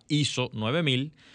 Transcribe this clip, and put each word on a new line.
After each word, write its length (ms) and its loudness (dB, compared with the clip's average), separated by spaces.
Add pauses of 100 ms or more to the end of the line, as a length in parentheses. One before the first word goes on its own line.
iso 440 0
nueve 300 -2
mil, 300 0 (220)